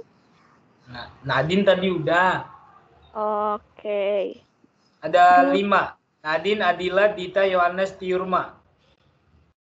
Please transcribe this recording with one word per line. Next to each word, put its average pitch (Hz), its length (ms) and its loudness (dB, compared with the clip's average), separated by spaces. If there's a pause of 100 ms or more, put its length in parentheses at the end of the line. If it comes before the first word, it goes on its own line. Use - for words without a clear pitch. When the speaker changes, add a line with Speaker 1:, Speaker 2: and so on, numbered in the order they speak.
(880)
Speaker 1:
Nah, - 200 -18 (160)
Nadine 147 440 0
tadi 185 240 2
udah. 170 560 0 (1120)
Speaker 2:
Oke. 202 800 -6 (640)
Speaker 1:
Ada 180 440 6
Speaker 2:
Terus 185 80 2
Speaker 1:
lima. 196 260 0 (420)
Nadine, 180 400 -2
Adila, 180 480 0
Dita, 185 320 -4
Yohanes, 185 560 0
Tiurma. 185 560 -4 (1120)